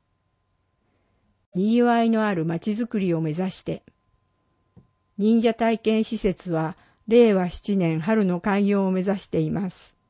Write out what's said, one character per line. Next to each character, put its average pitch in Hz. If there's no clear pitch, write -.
に 196
ぎ 240
わ 233
い 226
の 220
あ 202
る 160
ま 165
ち 214
づ 226
く 226
り 185
を 160
目 156
指 180
し -
て。 -
忍 220
者 226
体 226
験 220
施 220
設 185
は、 160
令 226
和 180
七 -
年 165
春 214
の 175
開 202
業 196
を 190
目 185
指 196
し -
て 170
い 156
ま 180
す。 -